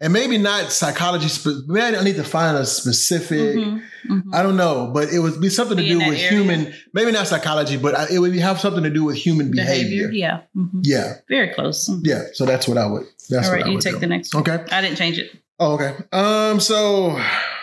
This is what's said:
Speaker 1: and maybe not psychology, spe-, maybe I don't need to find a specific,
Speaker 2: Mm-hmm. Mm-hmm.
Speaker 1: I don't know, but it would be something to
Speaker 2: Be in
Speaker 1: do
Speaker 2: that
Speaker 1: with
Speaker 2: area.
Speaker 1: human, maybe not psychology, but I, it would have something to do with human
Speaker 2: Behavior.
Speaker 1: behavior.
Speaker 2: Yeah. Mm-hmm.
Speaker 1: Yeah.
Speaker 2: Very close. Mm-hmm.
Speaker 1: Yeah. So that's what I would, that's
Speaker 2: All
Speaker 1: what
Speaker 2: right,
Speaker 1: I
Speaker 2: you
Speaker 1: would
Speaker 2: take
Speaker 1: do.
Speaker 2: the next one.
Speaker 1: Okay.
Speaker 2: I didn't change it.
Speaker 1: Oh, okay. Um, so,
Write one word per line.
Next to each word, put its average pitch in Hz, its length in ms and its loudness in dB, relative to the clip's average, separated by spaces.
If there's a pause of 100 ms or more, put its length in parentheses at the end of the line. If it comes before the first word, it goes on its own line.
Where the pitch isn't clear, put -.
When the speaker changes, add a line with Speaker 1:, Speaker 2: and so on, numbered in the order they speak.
Speaker 1:
and 160 100 0
maybe 240 260 2
not 202 320 0
psychology, 165 600 0
spe-, 139 380 -4
maybe 196 140 0
I 240 100 0
don't 196 120 0
need 190 140 2
to 147 80 -4
find 160 320 0
a 131 80 -2
specific, - 920 0
Speaker 2:
Mm-hmm. 214 200 -2 (360)
Mm-hmm. 190 200 -2
Speaker 1:
I 170 100 2
don't 190 140 2
know, 139 360 0
but 147 200 0
it 175 60 2
would 160 200 0
be 190 100 2
something 208 280 0
to 170 60 2
Speaker 2:
Be 160 80 0
in 175 80 4
Speaker 1:
do - 60 2
Speaker 2:
that 175 40 2
Speaker 1:
with 151 100 0
Speaker 2:
area. 180 120 2
Speaker 1:
human, 175 420 2 (200)
maybe 226 180 2
not 202 160 0
psychology, 151 500 0
but 139 200 0
I, 151 140 -2
it 185 80 4
would 180 160 4
have 180 240 2
something 175 240 0
to 156 60 0
do 156 160 2
with 143 100 0
human 151 360 2
Speaker 2:
Behavior. 131 560 0
Speaker 1:
behavior. 214 40 -8
Speaker 2:
Yeah. 180 300 -2 (160)
Mm-hmm. 185 260 -2
Speaker 1:
Yeah. 131 300 0 (160)
Speaker 2:
Very 247 240 0
close. 139 340 -4
Mm-hmm. 185 180 -2
Speaker 1:
Yeah. 131 180 0 (100)
So 135 120 -2
that's 127 220 2
what 120 100 2
I 107 100 2
would, 104 160 -4 (260)
that's 123 180 2
Speaker 2:
All - 60 2
Speaker 1:
what 180 40 2
Speaker 2:
right, - 80 -2
Speaker 1:
I - 40 -2
Speaker 2:
you 196 60 0
Speaker 1:
would - 80 -2
Speaker 2:
take 180 100 0
Speaker 1:
do. 175 60 -6
Speaker 2:
the 175 80 -2
next 175 260 -4
one. 151 80 2
Speaker 1:
Okay. 165 300 -2
Speaker 2:
I 190 100 0
didn't 180 160 -2
change 170 220 -2
it. - 120 -8 (280)
Speaker 1:
Oh, 151 160 2
okay. 139 200 -2 (160)
Um, 214 480 2
so, 202 500 2 (540)